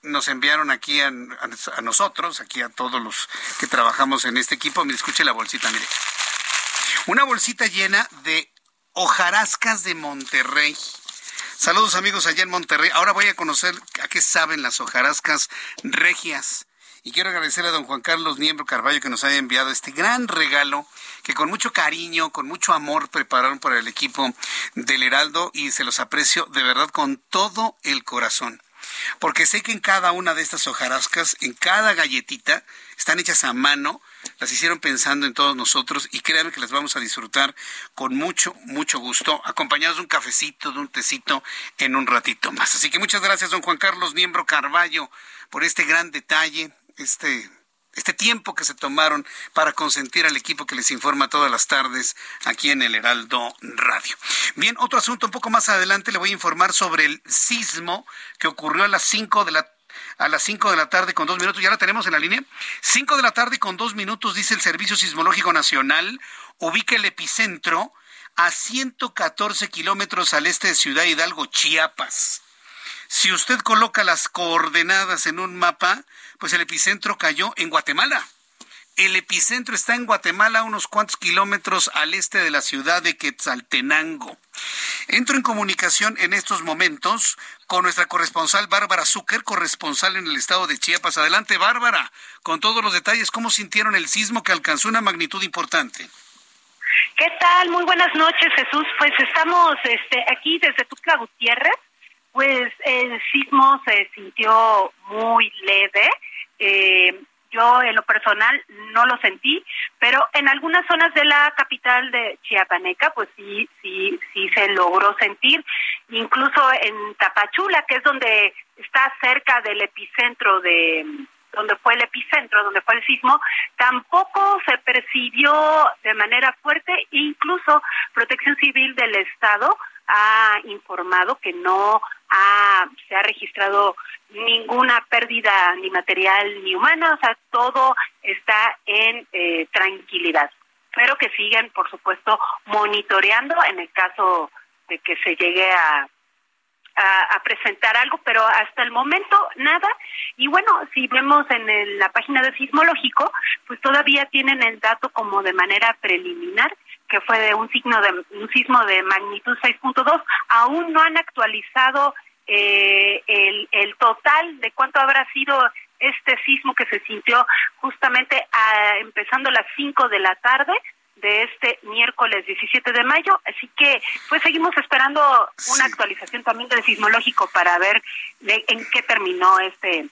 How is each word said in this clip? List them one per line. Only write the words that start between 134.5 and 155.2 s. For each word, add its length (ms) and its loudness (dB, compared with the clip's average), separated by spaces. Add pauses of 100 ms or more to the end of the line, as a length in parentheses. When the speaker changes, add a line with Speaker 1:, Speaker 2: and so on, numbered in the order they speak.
Speaker 2:
pérdida 680 2
ni 140 -6
material 760 0
ni 100 -2
humana, 400 2
o 40 -4
sea, 200 0 (120)
todo 440 2 (280)
está 640 0
en, 480 0
eh, 400 -2
tranquilidad. 800 0 (440)
Pero 220 2
que 200 -2
sigan, 340 -2
por 180 -4
supuesto, 500 -2 (260)
monitoreando 880 0 (140)
en 100 -4
el 140 -12
caso 580 0 (380)
de 100 -8
que 240 -4
se 140 -2
llegue 340 2
a, 380 2 (880)
a, 260 4 (140)
a 60 -4
presentar 540 -2
algo, 280 0
pero 220 2
hasta 360 0
el 80 -2
momento 640 2
nada. 320 2 (480)
Y 120 0
bueno, 240 4 (220)
si 120 0
vemos 440 4
en 180 -2
el, 300 0
la 120 2
página 320 0
de 140 0
Sismológico, 760 2 (340)
pues 140 -12
todavía 460 2
tienen 360 0
el 180 -2
dato 300 0
como 320 -2